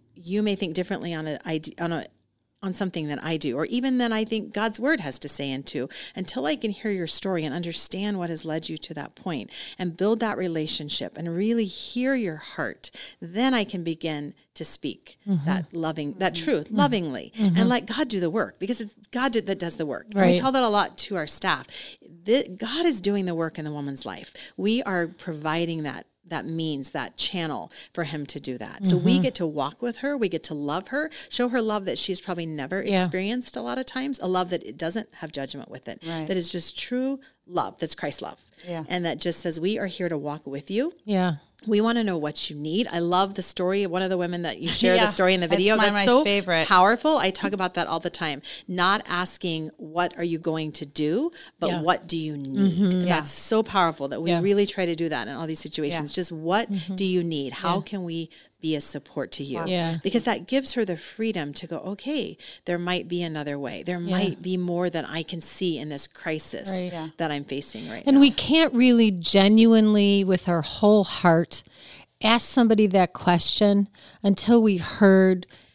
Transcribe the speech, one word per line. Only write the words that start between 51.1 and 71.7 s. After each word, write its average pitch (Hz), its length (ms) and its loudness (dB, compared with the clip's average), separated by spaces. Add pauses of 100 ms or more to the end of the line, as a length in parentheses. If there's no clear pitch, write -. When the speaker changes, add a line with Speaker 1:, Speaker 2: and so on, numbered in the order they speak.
Speaker 1:
but, 170 120 0
Speaker 2:
Yeah. 175 100 -2
Speaker 1:
"What 170 260 0
do 170 120 -4
you 156 180 -4
need?" 160 420 0
Speaker 2:
Mm-hmm. 185 220 4
Speaker 3:
Yeah. 180 60 0 (100)
Speaker 1:
That's 151 160 -2
so - 300 2
powerful 170 460 0
that 139 140 -6
we 165 80 -2
Speaker 2:
Yeah. 170 120 2
Speaker 1:
really 202 240 4
try 196 200 -2
to 170 80 -2
do 165 140 -2
that 123 180 -4
in 139 80 -10
all 160 120 -8
these 156 140 -4
situations. 156 520 -4
Speaker 3:
Yeah. - 80 -2
Speaker 1:
Just, 175 120 -2
"What 175 380 -2
Speaker 2:
Mm-hmm. 185 260 -4
Speaker 1:
do 190 80 -2
you 180 200 2
need? 139 300 -4
How 175 220 -2
Speaker 2:
Yeah. 170 100 -2
Speaker 1:
can 190 180 -8
we 165 240 -8 (320)
be 156 140 -2
a 143 60 -2
support - 500 -4
to - 140 -4
you?" 135 140 -6
Speaker 3:
Wow. 165 80 -6
Speaker 2:
Yeah. 170 360 -2
Speaker 1:
Because 214 220 0
that 208 240 -2
gives 262 240 0
her 233 120 0
the 180 120 -4
freedom 180 580 -6
to 170 140 -8
go, 165 100 -8
"Okay, 208 580 -6 (300)
there 175 120 -2
might 175 300 -2
be 175 140 -4
another 151 360 -6
way. 131 260 -8
There 180 160 -4
Speaker 2:
Yeah. 175 160 -6
Speaker 1:
might 190 260 0
be 185 140 -2
more 180 340 -2
than 160 140 -4
I 165 180 -6
can 165 180 -10
see 165 380 0
in 151 120 -8
this 139 180 -2
crisis - 600 -4
Speaker 2:
Right. 180 240 -2
Speaker 3:
Yeah. 160 160 -8 (100)
Speaker 1:
that 160 120 -2
I'm 143 140 -6
facing 214 440 -6
right 220 180 -12
Speaker 2:
And 277 100 6
Speaker 1:
now." 277 40 10
Speaker 2:
we 277 120 12
can't 311 420 4
really 233 380 8
genuinely, 208 1120 6
with 202 240 0
our 170 140 2
whole 208 420 6
heart, - 580 2 (580)